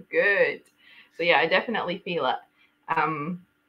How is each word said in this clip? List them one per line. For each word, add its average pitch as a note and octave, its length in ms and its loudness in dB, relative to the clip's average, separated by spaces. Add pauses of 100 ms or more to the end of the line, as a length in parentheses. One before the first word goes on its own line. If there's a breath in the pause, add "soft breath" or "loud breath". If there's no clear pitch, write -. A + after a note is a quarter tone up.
(120)
good. F3 500 2 (560 soft breath)
So E3 60 -4
yeah, E3 160 4
I D#3+ 80 2
definitely F#3 500 -2
feel E3+ 300 -4
it. A#2+ 80 0 (520)
Um, D#3 560 -4 (260)